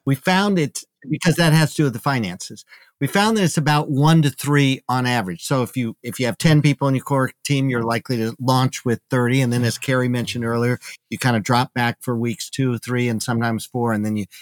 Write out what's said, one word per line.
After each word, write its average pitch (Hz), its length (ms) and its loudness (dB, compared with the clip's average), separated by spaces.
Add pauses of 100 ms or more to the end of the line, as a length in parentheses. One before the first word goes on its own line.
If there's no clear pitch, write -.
We 135 100 0
found 185 440 2
it, - 240 -4 (260)
because 156 260 0
that 165 180 4
has 160 180 4
to - 60 -14
do 160 80 2
with 127 80 0
the 113 60 -10
finances. 110 680 -4 (360)
We 139 60 0
found 214 300 2
that 202 60 2
it's 165 140 0
about 151 320 2
one 156 340 6
to 143 60 2
three 139 600 0
on 127 160 0
average. 107 380 -2
So 131 200 0
if - 140 -8
you, 117 260 -4
if 120 160 -8
you 127 60 -2
have 117 120 -2
ten 151 240 4
people 143 260 2
in 135 80 0
your 127 80 -4
core 131 280 0 (140)
team, 135 240 0
you're 120 140 0
likely 117 340 -2
to 113 220 -2
launch 127 440 0
with 117 160 0 (100)
thirty. 127 320 2
And 120 120 0
then, 120 100 0
as 113 140 0
Carrie 127 320 -2
mentioned 120 340 -4
earlier, 117 360 -2 (300)
you 107 80 -8
kind 123 200 2
of 101 60 -2
drop 127 300 2
back 120 280 -2
for 123 160 -4
weeks 117 320 -4
two 131 240 -2
or 117 40 -2
three 123 300 -2
and 113 160 -2
sometimes 113 420 -2
four, 120 280 -2
and 104 120 -2
then 107 120 -4
you, 101 80 -4 (160)